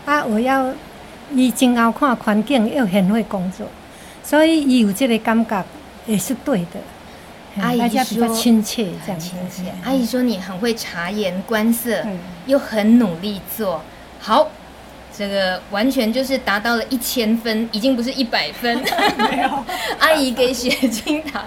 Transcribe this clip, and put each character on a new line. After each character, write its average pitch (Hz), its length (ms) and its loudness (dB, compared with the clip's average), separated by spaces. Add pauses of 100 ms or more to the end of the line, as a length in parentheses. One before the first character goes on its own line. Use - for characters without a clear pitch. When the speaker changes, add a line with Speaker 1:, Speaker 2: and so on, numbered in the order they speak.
Speaker 1:
啊， 294 180 0
我 220 160 0
要， 262 340 2 (600)
伊 254 180 4
真 247 260 2
好 233 140 4
看 247 260 2
环 214 280 0
境， 233 280 2
又 262 140 2
很 185 240 4
会 220 140 2
工 190 260 -4
作， 208 160 -12 (560)
所 311 240 4
以 320 160 4
伊 254 160 4
有 208 140 4
这 262 160 0
个 226 100 2
感 226 260 2
觉 196 200 -2 (420)
也 220 100 0
是 220 160 -2 (120)
对 247 160 0
的。 170 200 -8 (760)
嘿， 196 60 -4
Speaker 2:
阿 247 120 0
姨 240 60 2
Speaker 1:
大 240 80 2
家 247 160 2
比 208 100 -4
较 233 140 2
亲 226 340 4
切 214 240 -4 (180)
这 214 60 -8
样 175 80 -4
子。 170 120 -10
Speaker 2:
说 180 100 -10
很 180 100 -8
亲 185 140 -10
切。 185 80 -8
Speaker 1:
嘿。 185 120 -12
Speaker 2:
阿 254 80 -2
姨 254 140 2
说 254 160 0
你 226 160 0
很 190 200 -10
会 233 140 -2
察 175 380 -6
言 196 320 -4
观 226 300 2
色， 226 320 -2
Speaker 1:
嗯。 196 120 -6 (300)
Speaker 2:
又 269 100 4
很 226 440 4
努 175 180 0
力 196 220 -6 (160)
做。 180 260 -4 (380)
好， 285 280 2 (640)
这 202 140 -6
个 190 340 0 (120)
完 220 180 2
全 233 220 0
就 262 100 0
是 262 160 0
达 208 220 0
到 233 160 0
了 220 80 -2
一 - 140 -4
千 233 400 0
分， 226 340 -2
已 214 80 -2
经 262 160 4
不 240 60 -2
是 254 100 -2
一 269 100 -2
百 185 300 -2
分。 240 280 -2 (180)
Speaker 3:
<laughs> 403 200 2 (120)
没 - 120 -2
有。 269 220 -2 (100)
Speaker 2:
<laughs> - 240 -6
阿 311 140 4
姨 277 180 2
给 247 220 2
雪 254 180 -2 (180)
清 294 360 -2
塔 214 220 -8